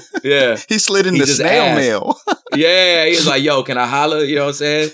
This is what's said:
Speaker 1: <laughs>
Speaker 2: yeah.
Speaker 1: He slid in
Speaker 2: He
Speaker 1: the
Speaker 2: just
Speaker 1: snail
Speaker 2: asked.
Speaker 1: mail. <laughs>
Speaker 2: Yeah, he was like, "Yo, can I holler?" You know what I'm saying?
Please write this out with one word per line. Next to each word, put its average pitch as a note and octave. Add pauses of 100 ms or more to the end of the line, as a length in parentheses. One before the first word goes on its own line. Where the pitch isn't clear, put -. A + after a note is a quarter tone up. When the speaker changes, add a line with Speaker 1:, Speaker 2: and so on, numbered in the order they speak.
(120)
Speaker 1:
<laughs> -
Speaker 2:
yeah. C3 (100)
Speaker 1:
He A3
slid G3
in F#3
Speaker 2:
He C#3
Speaker 1:
the C3+
Speaker 2:
just C#3
Speaker 1:
snail F#3
Speaker 2:
asked. A#2+
Speaker 1:
mail. A#2+ (100)
<laughs> - (280)
Speaker 2:
Yeah, F3
he E3
was E3
like, C#3
"Yo, C#3+
can B2+
I A#2+
holler?" D3+
You D3
know C#3+
what C#3
I'm C#3
saying? D3+